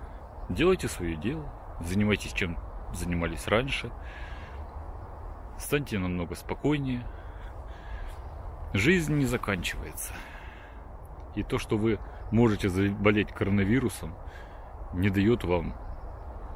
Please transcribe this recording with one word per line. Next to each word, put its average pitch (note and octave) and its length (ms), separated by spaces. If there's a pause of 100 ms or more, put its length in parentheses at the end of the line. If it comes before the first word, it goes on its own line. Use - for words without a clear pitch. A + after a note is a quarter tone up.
(480)
делайте A#2 400
своё E2 280
дело, C#3 340 (300)
занимайтесь G2 520
чем E2+ 260 (340)
занимались E2+ 560
раньше, A#2+ 420 (1700)
станьте C#3 400
намного F2 360
спокойнее. C3 720 (1700)
Жизнь D3+ 420
не C#3+ 80
заканчивается. F#2+ 880 (1200)
И G#2 80
то, B2+ 160
что A2+ 200
вы G#2+ 200 (320)
можете G#2+ 380
заболеть G2+ 640
коронавирусом, G2+ 840 (800)
не F2+ 160
даёт G2+ 360
вам E2+ 300 (800)